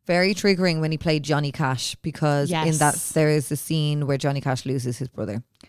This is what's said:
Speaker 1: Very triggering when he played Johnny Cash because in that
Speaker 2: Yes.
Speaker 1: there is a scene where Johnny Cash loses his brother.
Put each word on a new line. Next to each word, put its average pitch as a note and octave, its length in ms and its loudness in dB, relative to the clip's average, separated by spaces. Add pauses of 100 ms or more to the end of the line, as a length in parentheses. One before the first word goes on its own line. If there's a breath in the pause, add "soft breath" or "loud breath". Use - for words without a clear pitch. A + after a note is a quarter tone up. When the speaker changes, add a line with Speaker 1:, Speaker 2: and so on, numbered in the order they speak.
Speaker 1:
Very F3+ 280 2
triggering F3+ 460 2
when D#3 120 0
he D3+ 60 -2
played D#3 260 0
Johnny C#3+ 280 0
Cash C3 440 -2
because D3 540 0
in F3 60 0 (220)
that D3 160 4
Speaker 2:
Yes. - 180 -6
Speaker 1:
there D#3 160 4
is D3+ 240 2
a D3 40 0
scene D3 500 -2
where C#3 100 2
Johnny C#3 240 -2
Cash C3 240 -2
loses B2+ 340 -2
his B2 100 -6
brother. G#2 340 -6 (260 soft breath)